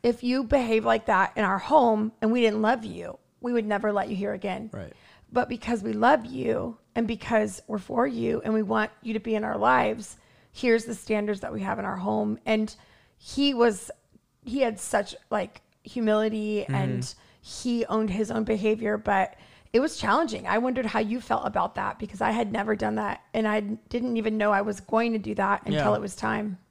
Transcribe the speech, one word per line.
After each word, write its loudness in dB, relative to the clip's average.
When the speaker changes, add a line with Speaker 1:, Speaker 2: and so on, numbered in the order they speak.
Speaker 1:
if 0
you 0
behave 2
like 2
that 4
in 0
our 2
home 4
and 2
we 4
didn't 4
love 2
you, -10
we -2
would 2
never 0
let 0
you -2
here -4
again. -6
Speaker 2:
Right. -10
Speaker 1:
But 0
because -4
we -4
love 4
you -4
and 0
because -2
we're -6
for 0
you -2
and 0
we 2
want 0
you -6
to -2
be -2
in -2
our -2
lives, 2
here's 2
the -8
standards -2
that -8
we -6
have -4
in -4
our -4
home." -2
And 0
he 0
was, 2
he -4
had 0
such, -2
like, -4
humility 0
Speaker 2:
Mm-hmm. -2
Speaker 1:
and -2
he -2
owned 0
his -2
own 0
behavior, 0
but 0
it 6
was -2
challenging. 0
I 2
wondered 0
how 0
you -2
felt -2
about -2
that -4
because -8
I 2
had 0
never -2
done -2
that -4
and 0
I 0
didn't -2
even 0
know 4
I 4
was -4
going 0
to 0
do -6
that 0
until 2
Speaker 2:
Yeah. 4
Speaker 1:
it -2
was -8
time. -2